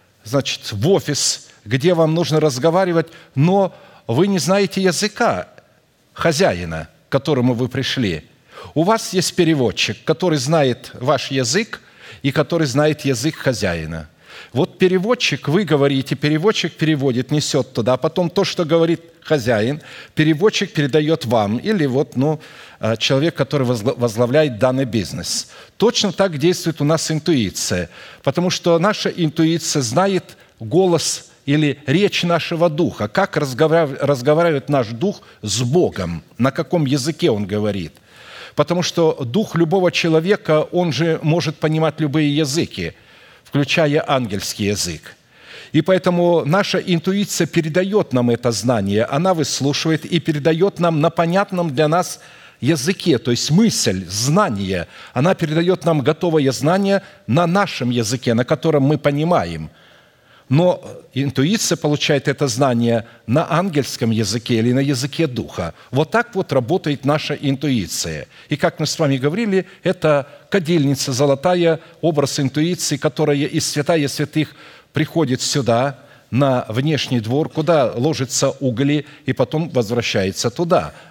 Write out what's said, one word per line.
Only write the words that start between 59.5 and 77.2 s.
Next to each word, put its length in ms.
Но 340
интуиция 640
получает 500
это 220
знание 560
на 260
ангельском 580
языке 440
или 180
на 60
языке 480
духа. 480
Вот 200
так 240
вот 200
работает 500
наша 300
интуиция. 920
И 80
как 240
мы 60
с 120
вами 200
говорили, 480
это 440
кадильница 640
золотая, 680
образ 400
интуиции, 560
которая 400
из 340
святая 380
святых 460
приходит 480
сюда, 560
на 380
внешний 520